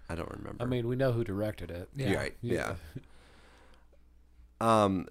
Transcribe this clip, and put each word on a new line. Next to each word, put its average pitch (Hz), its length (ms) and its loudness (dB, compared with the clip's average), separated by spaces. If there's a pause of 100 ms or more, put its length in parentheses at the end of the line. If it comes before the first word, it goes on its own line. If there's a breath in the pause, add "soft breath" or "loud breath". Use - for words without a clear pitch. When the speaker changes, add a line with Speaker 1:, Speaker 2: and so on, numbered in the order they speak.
Speaker 1:
I 85 60 -6
don't 82 160 -6
remember. - 320 -8
Speaker 2:
I - 20 -2
mean, 123 220 0
we 123 80 0
know 131 160 4
who 117 120 2
directed 101 460 -2
it. 87 260 -10
Speaker 3:
Yeah. 110 140 0
Speaker 1:
You're 92 80 4
right. 69 240 -4
Speaker 2:
Yeah. 117 140 -2
Speaker 1:
Yeah. 80 460 -4 (1600 soft breath)
Um, 107 500 6